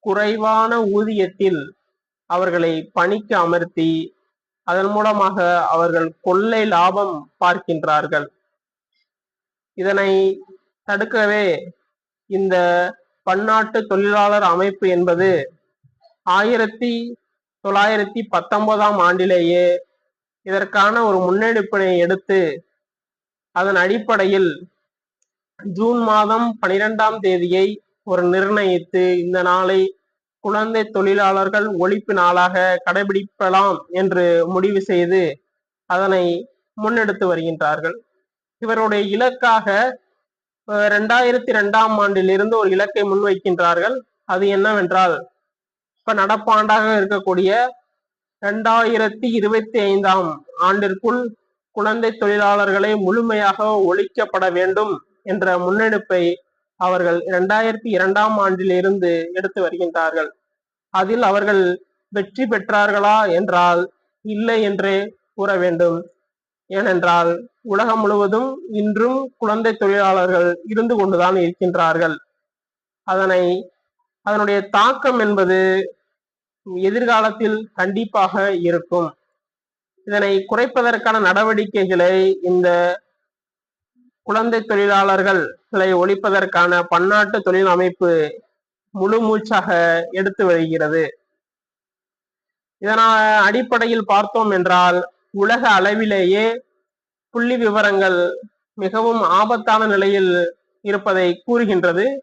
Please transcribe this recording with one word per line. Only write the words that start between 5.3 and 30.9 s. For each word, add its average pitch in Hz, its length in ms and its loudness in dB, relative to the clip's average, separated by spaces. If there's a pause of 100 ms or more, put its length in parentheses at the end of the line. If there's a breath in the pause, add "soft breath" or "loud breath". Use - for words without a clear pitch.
அவர்கள் 170 400 0 (140)
கொள்ளை 214 440 0
லாபம் 185 520 0 (220)
பார்க்கின்றார்கள். 156 880 -2 (1500)
இதனை 196 340 0 (760)
தடுக்கவே 208 580 0 (840)
இந்த 190 240 0 (720)
பன்னாட்டு 214 600 0
தொழிலாளர் 202 600 2
அமைப்பு 190 420 0
என்பது 180 420 2 (960)
ஆயிரத்தி 220 680 0 (720)
தொள்ளாயிரத்தி 208 640 0
பத்தொன்பதாம் 208 720 0
ஆண்டிலேயே 180 680 2 (800)
இதற்கான 202 580 0
ஒரு 202 160 2
முன்னெடுப்பினை 196 800 0
எடுத்து 190 420 0 (1160)
அதன் 190 260 0
அடிப்படையில் 196 680 0 (1080)
ஜூன் 220 440 -2
மாதம் 220 460 2 (100)
பனிரெண்டாம் 214 640 -2
தேதியை 185 460 0 (420)
ஒரு 180 140 0
நிர்ணயித்து 185 800 0 (160)
இந்த 175 240 -2
நாளை 185 380 2 (640)
குழந்தை 214 400 -2
தொழிலாளர்கள் 196 840 0 (100)